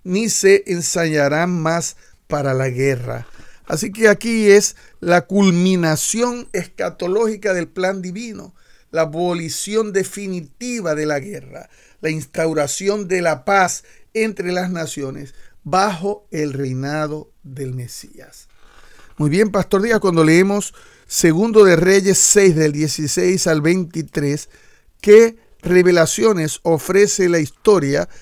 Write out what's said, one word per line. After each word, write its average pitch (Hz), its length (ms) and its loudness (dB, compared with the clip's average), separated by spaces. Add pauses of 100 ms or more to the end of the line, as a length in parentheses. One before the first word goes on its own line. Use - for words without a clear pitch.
ni 202 260 -2
se 196 380 2
ensañarán 165 960 -2
más 165 340 -4 (300)
para 139 280 -2
la 131 140 -2
guerra". 120 600 -4 (380)
Así 190 260 -6
que 220 160 2
aquí 220 420 2
es 202 240 6 (240)
la 175 280 0
culminación 190 1300 0
escatológica 196 1040 -4
del 175 140 -4
plan 185 340 -4
divino, 190 520 -12 (360)
la 160 120 -2
abolición 175 920 -4
definitiva 190 1040 -6
de 151 100 -4
la 143 140 -4
guerra, - 480 -16 (320)
la 160 100 -4
instauración 165 960 -4
de 180 160 -2
la 156 220 -2
paz 196 400 0 (300)
entre 202 380 -4
las 180 180 -4
naciones, 147 640 -10 (360)
bajo 196 600 -2
el 151 220 -4
reinado 143 800 -6 (120)
del 131 320 -12
Mesías. - 760 -16 (680)
Muy 151 140 0
bien, 196 200 2
Pastor 196 320 0
Díaz, 226 180 0
cuando 170 240 2
leemos 190 500 2 (320)
Segundo 202 580 4
de 180 120 6
Reyes 190 420 2
seis, 196 360 4
del 151 180 2
dieciséis 156 760 -2
al 160 140 0
veintitrés, 156 880 -4 (500)
¿qué 226 380 8 (240)
revelaciones 180 1000 2
ofrece 185 640 2
la 170 100 2
historia 156 680 0 (140)